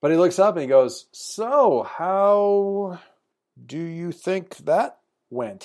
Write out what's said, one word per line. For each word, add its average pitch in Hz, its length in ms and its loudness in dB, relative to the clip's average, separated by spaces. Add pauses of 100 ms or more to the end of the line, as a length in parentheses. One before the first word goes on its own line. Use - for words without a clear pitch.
but 147 100 0
he 160 60 2
looks 175 220 2
up 170 160 4
and 170 60 -6
he 139 60 -6
goes, 127 440 2
So, 220 720 0
how 196 1160 0 (640)
do 120 160 -12
you 170 320 -10
think 180 460 -6
that 165 420 -2 (300)
went? 110 360 -8